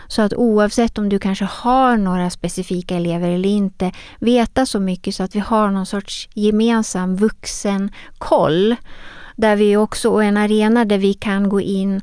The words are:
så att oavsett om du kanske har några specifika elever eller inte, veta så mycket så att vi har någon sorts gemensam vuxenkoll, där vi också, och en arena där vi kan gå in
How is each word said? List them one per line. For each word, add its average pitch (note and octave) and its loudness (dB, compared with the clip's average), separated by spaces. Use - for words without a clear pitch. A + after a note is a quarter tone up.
så - 0
att G3+ 2
oavsett A3 2
om G#3 -2
du G3 0
kanske G3 -2
har B3+ 2
några F#3 0
specifika F3+ -6
elever E3+ -2
eller F3+ 0
inte, G3+ -2
veta A#3+ 2
så G#3 -2
mycket F#3+ -4
så - -4
att F#3 -6
vi - -2
har G#3+ 0
någon G3 -2
sorts - -8
gemensam G#3+ 0
vuxenkoll, G3 0
där G#3+ 4
vi G#3 4
också, A3 0
och G#3+ 2
en G3+ 2
arena G#3+ 2
där G#3 2
vi G3 2
kan G3+ -2
gå G3 0
in G3 -2